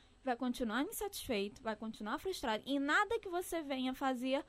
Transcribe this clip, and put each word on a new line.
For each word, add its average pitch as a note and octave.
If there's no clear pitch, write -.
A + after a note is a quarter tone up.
vai B3
continuar A#3+
insatisfeito, C4+
vai A3
continuar A3
frustrado. A#3+
E C#4
nada G4
que G#4
você F4
venha C4
fazer C4